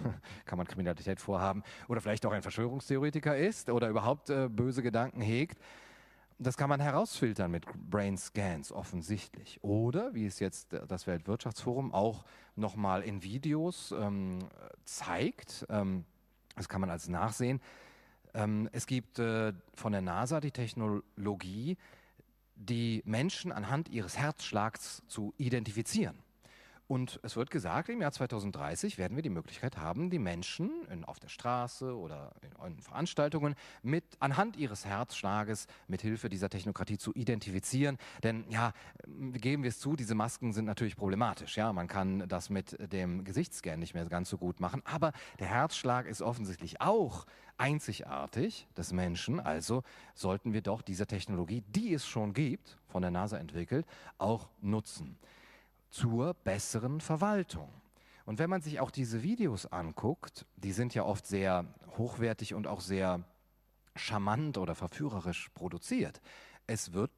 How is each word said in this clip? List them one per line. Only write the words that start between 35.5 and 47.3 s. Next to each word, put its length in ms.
mit 120
Hilfe 280
dieser 180
Technokratie 500
zu 160
identifizieren. 840
Denn, 260
ja, 220
geben 580
wir 60
es 120
zu, 160
diese 180
Masken 380
sind 100
natürlich 320
problematisch. 640
Ja, 160
man 160
kann 400
das 200
mit 280
dem 320
Gesichtsscan 560
nicht 120
mehr 120
ganz 240
so 80
gut 240
machen. 240
Aber 260
der 80
Herzschlag 580
ist 160
offensichtlich 580
auch 460